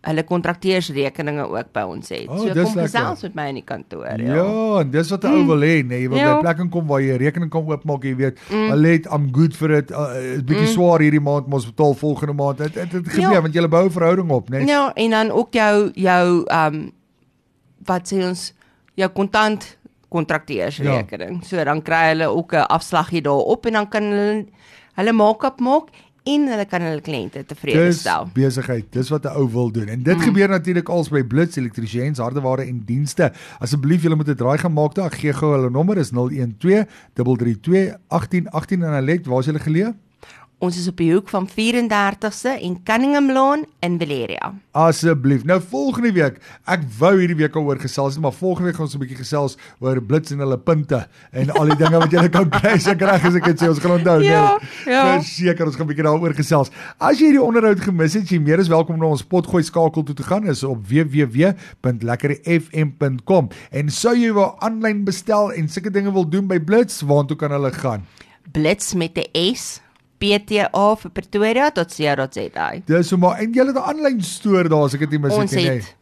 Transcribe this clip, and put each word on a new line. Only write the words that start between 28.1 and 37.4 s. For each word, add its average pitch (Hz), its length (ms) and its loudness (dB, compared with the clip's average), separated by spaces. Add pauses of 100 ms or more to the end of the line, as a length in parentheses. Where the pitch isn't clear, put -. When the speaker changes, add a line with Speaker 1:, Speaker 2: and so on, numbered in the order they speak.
Speaker 2:
besigheid, 127 580 -2
dis 127 180 -2
wat 151 140 -2
'n 147 120 -6
ou 139 140 2
wil 120 220 -2
doen. 107 160 -4
En 123 140 -6
dit 165 140 2
Speaker 1:
Mm. 170 60 0
Speaker 2:
gebeur 196 260 4
natuurlik 175 400 0
als 170 200 -2
by 143 140 2
Blitz 147 340 0
Elektriesiens, 120 640 -4
hardeware 131 480 -2
en 123 200 -8
dienste. 135 460 0 (280)
Asseblief, 147 420 0
julle 160 140 2
moet 151 120 0
'n 143 80 0
draai 127 220 0
gaan 165 140 -2
maak 151 220 0
daar. 190 120 -4
Ek 143 80 -6
gee 151 180 -2
gou 147 200 0
hulle 131 180 0
nommer, 175 280 0
is 131 140 -2
nul 123 180 -2
een 123 280 -4
twee, 196 260 2 (300)
dubbel 123 220 0
drie 117 240 -2